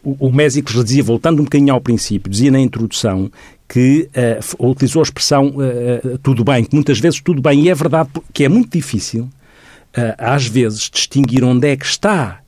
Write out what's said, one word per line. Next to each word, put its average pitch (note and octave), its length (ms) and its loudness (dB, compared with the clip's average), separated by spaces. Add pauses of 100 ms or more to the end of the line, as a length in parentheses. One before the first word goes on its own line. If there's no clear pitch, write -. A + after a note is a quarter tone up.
O, C#3 260 -2
o B2+ 40 2
Mésicles C#3 520 0
dizia, C3 180 2
voltando B2+ 380 2
um D3 40 2
bocadinho C#3 280 2
ao B2+ 80 2
princípio, G#2+ 500 -4
dizia A2+ 200 2
na C3 100 4
introdução G#2+ 680 -2 (380)
que, C3+ 440 2
eh, A#2+ 280 -2
f-, - 180 -10
utilizou C3 420 0
a D#3 40 4
expressão, C#3+ 580 0
eh, A#2+ 420 -2
eh, C3 180 -6
"tudo B2 220 2
bem", B2 200 2
que - 100 -2
muitas C#3+ 240 2
vezes D#3 220 0
tudo E3 200 -2
bem, C#3+ 200 4
e D#3+ 100 4
é F3+ 40 2
verdade D3+ 380 0
por-, E3 200 -10
que - 120 -2
é C3+ 40 2
muito A3+ 280 2
difícil, A#2 520 -6 (680)
eh, A2+ 220 -2
às C3 280 0
vezes, A2 460 -2
distinguir B2+ 520 0
onde B2 240 2
é C#3 80 0
que C#3 100 -12
está F#3 600 -4